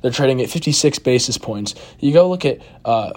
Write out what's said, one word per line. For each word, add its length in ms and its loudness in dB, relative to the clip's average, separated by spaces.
they're 120 -2
trading 280 0
at 80 -4
fifty-six 500 0
basis 380 0
points. 380 -8
You 140 2
go 160 6
look 180 -4
at, 120 -2
uh, 320 0